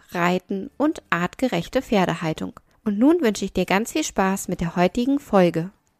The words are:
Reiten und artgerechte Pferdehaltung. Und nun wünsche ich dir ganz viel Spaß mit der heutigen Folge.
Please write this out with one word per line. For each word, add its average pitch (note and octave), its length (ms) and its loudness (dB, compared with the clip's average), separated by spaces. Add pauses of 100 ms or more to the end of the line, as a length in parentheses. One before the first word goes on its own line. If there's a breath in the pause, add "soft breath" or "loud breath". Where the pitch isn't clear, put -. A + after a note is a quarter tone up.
(120)
Reiten F3+ 640 -2
und D#4 340 0
artgerechte F3+ 720 -2
Pferdehaltung. E3+ 680 0 (320)
Und G3+ 160 -2
nun D#4+ 220 4
wünsche G#3 220 0
ich F#3+ 80 -6
dir F#3 120 0
ganz G3 260 0
viel D#4 140 -2
Spaß G3 420 -2
mit F3+ 140 -4
der E3+ 160 -4
heutigen A#3+ 420 2
Folge. F3 520 2 (300)